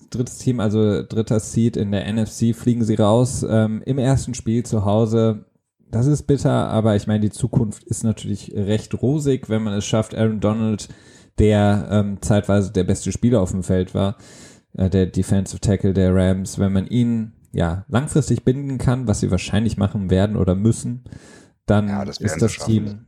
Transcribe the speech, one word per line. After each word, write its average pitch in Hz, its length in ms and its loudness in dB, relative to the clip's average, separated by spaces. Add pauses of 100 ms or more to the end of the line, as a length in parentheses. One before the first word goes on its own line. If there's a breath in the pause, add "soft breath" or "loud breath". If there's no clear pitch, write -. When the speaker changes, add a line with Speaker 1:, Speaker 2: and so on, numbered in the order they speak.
(100)
Speaker 1:
drittes - 300 -6
Team, 123 200 -2
also 104 440 0
dritter 110 360 -2
Seed 113 380 0
in 101 140 -2
der 101 140 -2
N 107 120 -4
F 110 140 -2
C, 117 220 0
fliegen 117 300 0
sie 110 120 0
raus, 110 520 2
ähm, 110 380 2
im 135 120 -2
ersten 131 360 0
Spiel 113 300 -2
zu 110 220 -2
Hause. 110 600 2 (440)
Das 117 180 0
ist 147 160 0
bitter, 127 460 0
aber 107 260 2
ich 101 120 0
meine, 107 140 2
die 104 80 2
Zukunft 113 540 -2
ist - 200 -6
natürlich 104 520 -4
recht 104 460 -2
rosig, 139 480 0
wenn 110 140 0
man 104 100 -4
es 101 120 -2
schafft, - 300 -2
Aaron 110 240 0
Donald, 107 500 -2 (500 loud breath)
der, 104 520 4
ähm, 101 300 0
zeitweise 101 500 0
der 92 120 0
beste 95 280 -2
Spieler 120 300 2
auf - 100 -2
dem 95 120 -4
Feld 92 320 0
war, 98 220 -2 (580 loud breath)
äh, 95 140 2
der 95 180 4
Defensive 95 540 -2
Tackle 98 320 2
der 92 200 4
Rams, 95 460 0
wenn 98 140 0
man 95 140 0
ihn, 117 460 0 (180)
ja, 90 360 -2
langfristig 127 560 0
binden 135 360 0
kann, 127 280 0
was 104 120 0
sie 98 120 0
wahrscheinlich 104 460 -2
machen 98 340 -2
werden 98 240 2
oder 92 200 2
müssen, 120 500 -2 (640 loud breath)
dann 104 220 2
Speaker 2:
Ja, 69 160 -4
das - 120 -10
Speaker 1:
ist - 60 -12
Speaker 2:
werden 98 160 -2
Speaker 1:
das 113 120 2
Speaker 2:
sie - 60 -10
schaffen. - 140 -4 (360)